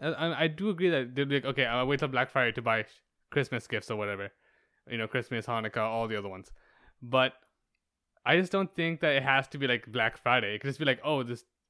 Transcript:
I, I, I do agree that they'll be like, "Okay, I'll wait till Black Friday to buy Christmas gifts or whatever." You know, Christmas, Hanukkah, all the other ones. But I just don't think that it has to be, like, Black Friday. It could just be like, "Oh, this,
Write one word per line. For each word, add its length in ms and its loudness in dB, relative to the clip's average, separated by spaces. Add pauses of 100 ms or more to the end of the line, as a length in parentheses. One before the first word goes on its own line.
I, 60 -2
I, 340 -2
I 60 2
do 220 -2
agree 200 2
that 240 -2
they'll 120 0
be 100 0
like, 80 0
"Okay, 220 0
I'll 200 0
wait 140 0
till 80 0
Black 220 0
Friday 220 2
to 100 -6
buy 240 2 (440)
Christmas 380 -2
gifts 220 -6
or 60 -4
whatever." 340 -4 (600)
You 80 -6
know, 100 -2
Christmas, 380 -4
Hanukkah, 320 -2
all 300 0
the 80 -4
other 120 -6
ones. 220 -14 (520)
But 320 2 (880)
I 120 6
just 140 2
don't 240 0
think 260 0
that 140 4
it 80 2
has 260 4
to 100 -12
be, 100 0
like, 240 0
Black 240 2
Friday. 400 2
It 40 -8
could 80 -6
just 120 -6
be 40 -2
like, 200 2
"Oh, 180 0
this, 220 -8 (260)